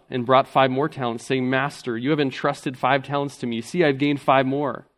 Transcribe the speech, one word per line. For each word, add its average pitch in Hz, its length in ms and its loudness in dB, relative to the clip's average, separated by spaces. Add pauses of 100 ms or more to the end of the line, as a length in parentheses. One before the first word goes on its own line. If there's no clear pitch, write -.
and 123 160 -2
brought 131 240 4
five 135 220 4
more 135 180 -2
talents, 120 380 -6
saying, 127 240 0
"Master, 131 480 -2
you 127 120 -2
have 151 100 2
entrusted 139 580 -4
five 135 240 2
talents 143 360 -4
to 127 80 -8
me. 117 140 -4
See, 175 240 0
I've 139 140 2
gained 143 220 0
five 135 260 4
more." 139 400 -4 (120)